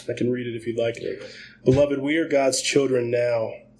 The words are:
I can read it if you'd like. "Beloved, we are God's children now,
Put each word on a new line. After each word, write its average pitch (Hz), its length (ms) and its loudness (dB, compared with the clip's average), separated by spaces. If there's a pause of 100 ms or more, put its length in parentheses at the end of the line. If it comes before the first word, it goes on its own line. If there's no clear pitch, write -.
I 120 80 -6
can 120 140 0
read 123 160 -4
it 117 100 -6
if 113 100 -10
you'd 113 120 -4
like. 117 180 -2 (680)
"Beloved, 143 360 4
we 143 160 0
are 160 120 0
God's 135 340 2
children 127 480 2
now, 120 420 0 (280)